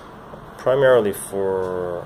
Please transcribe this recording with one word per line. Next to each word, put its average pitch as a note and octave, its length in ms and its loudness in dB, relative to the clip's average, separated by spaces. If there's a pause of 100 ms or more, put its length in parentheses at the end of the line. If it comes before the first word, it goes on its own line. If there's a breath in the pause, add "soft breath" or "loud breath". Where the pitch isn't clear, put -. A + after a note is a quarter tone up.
(580 loud breath)
primarily B2+ 560 4
for, F#2 920 -4